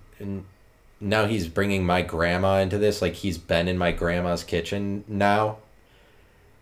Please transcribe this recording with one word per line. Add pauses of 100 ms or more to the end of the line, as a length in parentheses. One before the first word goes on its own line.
(200)
n-, (560)
now
he's
bringing
my
grandma
into
this,
like,
he's
been
in
my
grandma's
kitchen
now. (1040)